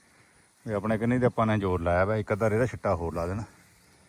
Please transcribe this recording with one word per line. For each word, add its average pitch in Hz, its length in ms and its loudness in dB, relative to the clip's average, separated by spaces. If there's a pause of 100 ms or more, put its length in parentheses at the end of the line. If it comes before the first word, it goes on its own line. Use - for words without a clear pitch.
(680)
ਵੀ 110 80 -4
ਆਪਣੇ 104 240 0
ਕਿੰਨੇ 120 200 2
ਤੇ 123 80 4
ਆਪਾਂ 113 200 2
ਨੇ 107 120 2
ਜ਼ੋਰ 92 220 0
ਲਾਇਆ 87 240 2
ਵਾ। 107 120 0
ਇੱਕ 107 160 -2
ਅੱਧਾ 104 140 0
ਇਹਦਾ 113 200 2
ਛਿੱਟਾ 104 280 -2
ਹੋਰ 82 200 -4
ਲਾ 85 120 -4
ਦੇਣਾ, 98 180 -6 (640)